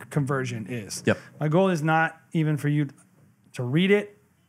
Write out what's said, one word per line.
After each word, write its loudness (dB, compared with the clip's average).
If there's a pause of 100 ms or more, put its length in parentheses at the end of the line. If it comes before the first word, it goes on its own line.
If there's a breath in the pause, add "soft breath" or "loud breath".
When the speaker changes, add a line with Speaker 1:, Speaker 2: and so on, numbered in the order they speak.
(100)
Speaker 1:
conversion -2
is. -10
Speaker 2:
Yep. 2 (200 loud breath)
Speaker 1:
My -2
goal 4
is 0
not 0 (120)
even 0
for -2
you 0 (640)
to -8
read 2
it. 0 (300)